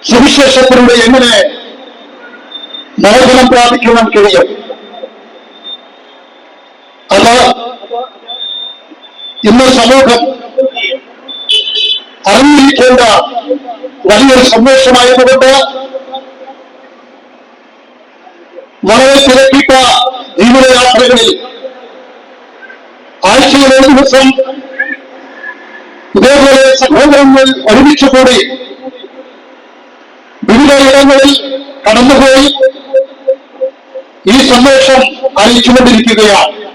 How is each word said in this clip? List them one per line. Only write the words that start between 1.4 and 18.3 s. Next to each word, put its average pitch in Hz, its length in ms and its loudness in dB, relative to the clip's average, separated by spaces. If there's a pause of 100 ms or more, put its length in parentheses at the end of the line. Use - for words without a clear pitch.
മോചനം 254 500 2
പ്രാപിക്കുവാൻ 240 600 0
കഴിയും? 202 340 2 (2750)
അത് 226 200 2 (2250)
ഇന്ന് 254 180 2 (120)
സമൂഹം 240 420 0 (2000)
അറിഞ്ഞിരിക്കേണ്ട 254 680 2 (1080)
വലിയൊരു 254 440 2
സന്ദേശമായതുകൊണ്ട് 254 1000 2 (3500)